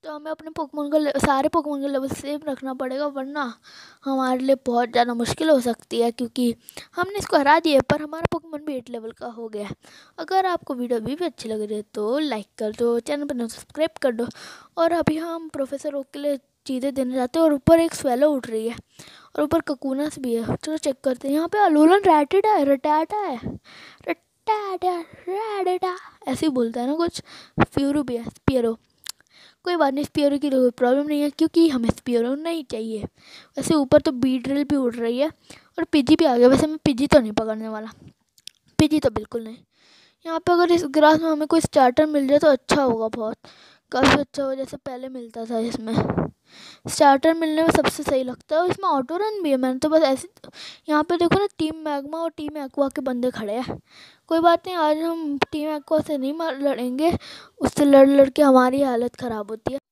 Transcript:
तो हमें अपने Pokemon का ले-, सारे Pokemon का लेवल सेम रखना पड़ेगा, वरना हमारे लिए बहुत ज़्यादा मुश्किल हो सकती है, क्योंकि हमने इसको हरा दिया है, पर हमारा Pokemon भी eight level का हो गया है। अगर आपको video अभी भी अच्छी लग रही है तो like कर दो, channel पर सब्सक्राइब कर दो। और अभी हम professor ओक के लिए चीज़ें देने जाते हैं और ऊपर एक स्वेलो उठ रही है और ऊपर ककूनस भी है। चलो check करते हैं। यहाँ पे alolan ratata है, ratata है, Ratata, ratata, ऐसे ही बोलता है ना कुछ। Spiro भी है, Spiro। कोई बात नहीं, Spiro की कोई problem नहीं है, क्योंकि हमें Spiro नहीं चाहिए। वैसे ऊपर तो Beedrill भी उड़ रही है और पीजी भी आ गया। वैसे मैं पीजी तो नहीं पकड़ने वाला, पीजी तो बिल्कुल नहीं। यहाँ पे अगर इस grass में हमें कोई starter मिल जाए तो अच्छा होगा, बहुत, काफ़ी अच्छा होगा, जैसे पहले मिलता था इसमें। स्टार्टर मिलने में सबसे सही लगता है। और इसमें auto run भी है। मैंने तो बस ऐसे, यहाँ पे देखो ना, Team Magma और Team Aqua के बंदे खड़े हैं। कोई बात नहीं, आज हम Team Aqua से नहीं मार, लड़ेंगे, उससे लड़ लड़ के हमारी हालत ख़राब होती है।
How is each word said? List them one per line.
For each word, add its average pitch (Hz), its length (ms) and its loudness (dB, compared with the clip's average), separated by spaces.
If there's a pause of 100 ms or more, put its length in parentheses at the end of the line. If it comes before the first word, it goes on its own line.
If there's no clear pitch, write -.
तो 311 80 -14
हमें 302 200 -12
अपने 311 180 -12
Pokemon 302 420 -6
का 311 60 2
ले-, 294 200 0
सारे 277 320 2
Pokemon 285 320 -2
का 277 60 -4
लेवल 269 220 -4
सेम 285 380 -8
रखना 262 260 -8
पड़ेगा, 262 340 -6
वरना 277 360 -8 (640)
हमारे 262 340 -2
लिए 269 160 2 (100)
बहुत 240 260 0
ज़्यादा 240 220 2
मुश्किल 233 360 -2
हो 285 120 6
सकती 233 400 -6
है, 233 100 2
क्योंकि 240 440 -4 (400)
हमने 381 240 -4
इसको - 180 0
हरा 294 220 4
दिया 320 160 2
है, 262 60 6
पर 294 200 0
हमारा 320 300 -12
Pokemon 311 340 -10
भी 294 120 -8
eight 247 120 -12
level 226 220 -12
का - 160 -14
हो 233 220 -14
गया 208 180 -10
है। 202 80 -12 (440)
अगर 370 260 -2
आपको 339 280 -4
video 247 260 -4
अभी 240 160 -8
भी 349 100 -6
अच्छी 240 240 -10
लग 214 120 -6
रही 214 160 -8
है 208 60 -8 (100)
तो 220 260 -4
like 247 280 -6 (100)
कर 214 140 -6
दो, 233 280 -2
channel 294 260 -6
पर 240 220 -8
सब्सक्राइब - 540 -8
कर 262 100 0
दो। 240 160 -6 (500)
और 330 160 2
अभी 311 240 0
हम 330 320 -8
professor 277 440 -8
ओक 277 200 -6
के 285 60 -14
लिए 285 200 -4 (280)
चीज़ें 262 260 -4
देने 254 220 -4
जाते 262 240 -2
हैं 330 60 6
और 302 80 4
ऊपर 330 260 6
एक 330 140 0
स्वेलो 269 380 0
उठ 269 160 -4
रही 220 200 -6
है 240 80 -8 (600)
और 294 80 0
ऊपर 311 200 0
ककूनस 277 560 -6
भी 247 160 -4
है। 226 200 -4
चलो 311 220 -6
check 277 260 -6
करते 262 240 -4
हैं। 277 80 -2
यहाँ 320 120 -2
पे 427 120 -4
alolan 339 480 6
ratata 349 420 4
है, 370 160 2
ratata 302 520 0
है, 349 200 -6 (720)
Ratata, 370 880 -4 (280)
ratata, 370 680 -4 (300)
ऐसे 262 180 -4
ही 311 60 2
बोलता 240 300 -2
है 247 60 -4
ना 294 80 -2
कुछ। 339 260 -4 (400)
Spiro 285 420 0
भी 247 140 -6
है, 226 120 -8
Spiro। 233 480 0 (880)
कोई 359 100 -2
बात 285 180 2
नहीं, 285 120 -2
Spiro 285 320 0
की 285 120 -2
कोई 254 220 4
problem 262 360 0
नहीं 294 140 -2
है, 294 80 0
क्योंकि 330 400 2
हमें 240 200 -2
Spiro 240 460 -2
नहीं 320 280 -6
चाहिए। 220 400 -8 (540)
वैसे 277 160 0
ऊपर 285 280 4
तो 320 120 -2
Beedrill 262 560 -2
भी 294 60 2
उड़ 247 200 0
रही 240 240 -4
है 294 80 0
और - 560 -10
पीजी 302 320 4
भी 320 100 2
आ 254 120 4
गया। 240 100 8
वैसे 269 200 4
मैं 311 180 -4
पीजी 277 220 0
तो 294 120 8
नहीं 220 120 -2
पकड़ने 220 360 -4
वाला, 220 240 -10 (880)
पीजी 302 200 4
तो 277 100 2
बिल्कुल 220 340 -8
नहीं। 220 140 -14 (680)
यहाँ 330 140 -4
पे 359 120 0
अगर 349 200 4
इस 349 160 2
grass 302 340 6
में 330 80 -2
हमें 302 180 -2
कोई 330 140 4
starter 269 460 4
मिल 294 200 0
जाए 285 120 4
तो 320 80 4
अच्छा 285 340 2
होगा, 226 280 0
बहुत, 226 280 -6 (540)
काफ़ी 277 280 4
अच्छा 285 240 -6
होगा, 269 120 -4
जैसे 269 220 -10
पहले 262 320 -12
मिलता 233 360 -12
था 226 140 -4
इसमें। 226 360 -4 (880)
स्टार्टर 285 480 4
मिलने 320 300 0
में 330 80 4
सबसे - 320 0
सही 262 200 -2
लगता 254 320 -8
है। 320 60 2
और 359 80 0
इसमें 381 200 -4
auto 285 280 -2
run 415 260 -4
भी 294 60 0
है। 269 80 2
मैंने 254 220 -2
तो 311 100 -2
बस 320 140 4
ऐसे, 269 240 0 (600)
यहाँ 302 140 2
पे 349 140 -2
देखो 349 220 2
ना, 403 80 0 (100)
Team 311 180 -4 (100)
Magma 294 320 -6
और 330 120 -4
Team 302 280 -10
Aqua 277 320 -2
के 285 120 -8
बंदे 254 300 -2
खड़े 208 220 -8
हैं। 240 240 -6 (520)
कोई 330 100 2
बात 339 280 4
नहीं, 370 100 -8
आज 302 200 2
हम 320 400 -4 (140)
Team 302 180 -6
Aqua 311 300 -2
से 302 180 -4
नहीं 269 160 -4
मार, 320 260 -6
लड़ेंगे, 269 520 -2 (500)
उससे 285 240 0
लड़ 269 240 10
लड़ 277 200 8
के 285 120 0
हमारी 262 400 6
हालत 247 340 -2
ख़राब 220 360 -8
होती 226 220 -8
है। 277 60 -8 (120)